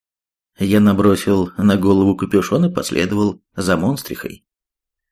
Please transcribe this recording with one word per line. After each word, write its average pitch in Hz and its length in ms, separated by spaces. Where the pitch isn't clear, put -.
я 98 180
набросил 98 800
на 101 180
голову 98 400
капюшон 101 500
и 180 60
последовал 98 680
за 92 200
монстрихой. - 680